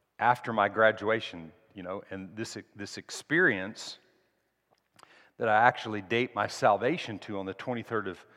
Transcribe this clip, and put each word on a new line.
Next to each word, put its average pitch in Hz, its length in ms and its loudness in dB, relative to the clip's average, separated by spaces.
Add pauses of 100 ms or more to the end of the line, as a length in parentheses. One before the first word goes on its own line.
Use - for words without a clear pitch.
(180)
after 120 340 2
my 104 160 4
graduation, 104 840 2 (220)
you 95 100 -14
know, 95 260 -8
and 95 240 -12
this, 110 240 -10 (160)
this 101 240 -12
experience 113 1000 -2 (1400)
that 117 100 0
I 107 60 4
actually 110 480 4
date 113 320 -2
my 101 140 -2
salvation 113 720 0
to 101 180 -8
on 95 80 -6
the 95 80 -6
twenty-third 113 540 -6
of, 90 100 -8 (180)